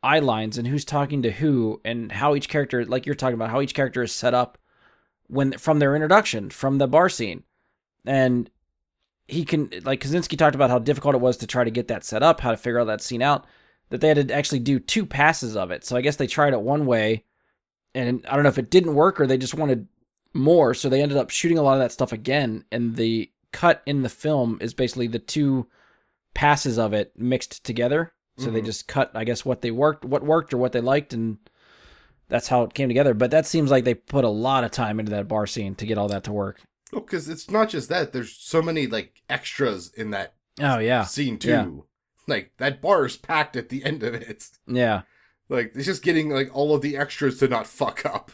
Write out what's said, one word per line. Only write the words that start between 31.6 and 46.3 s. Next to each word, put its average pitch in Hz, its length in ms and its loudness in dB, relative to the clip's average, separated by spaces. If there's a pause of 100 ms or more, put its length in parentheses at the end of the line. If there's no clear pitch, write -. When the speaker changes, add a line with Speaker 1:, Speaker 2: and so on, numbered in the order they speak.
Speaker 1:
that's - 220 -2
how 123 140 4
it - 100 -4
came 135 160 -2
together. 139 240 4
But 214 180 2
that 156 140 4
seems 147 260 2
like 127 140 4
they 123 80 2
put 135 320 0
a 110 40 4
lot 120 360 0
of 110 60 -6
time 107 280 -2
into 107 140 -6
that 101 160 -4
bar 107 180 0
scene 98 280 -6
to 107 100 -10
get 107 120 -2
all 101 120 -2
that 101 160 -6
to 104 80 -8
work. 98 260 -6 (320)
Speaker 2:
Oh, 233 80 -8
'cause 160 300 -8
it's 165 200 -12
not 214 200 2
just 160 180 -6
that. 170 240 -4
There's 123 220 -8
so - 280 -2
many, 160 260 -2
like, 110 420 -8
extras 110 680 -4
in 110 160 -8
that 98 220 -8 (280)
Speaker 1:
Oh, 131 180 0
yeah. 113 260 2
Speaker 2:
scene, 123 360 -6
Speaker 1:
Yeah. 117 220 2
Speaker 2:
too. 76 220 -12 (420)
Like, 110 300 -4
that 135 240 -4
bar 165 240 4
is 120 100 -8
packed 156 400 -4
at 117 140 -8
the 135 160 -8
end 151 180 -4
of 117 120 -4
it. - 340 -14 (180)
Speaker 1:
Yeah. 120 360 0 (440)
Speaker 2:
Like, 117 260 -2
it's 139 120 -6
just 185 180 -4
getting, 160 260 2
like, 135 240 -2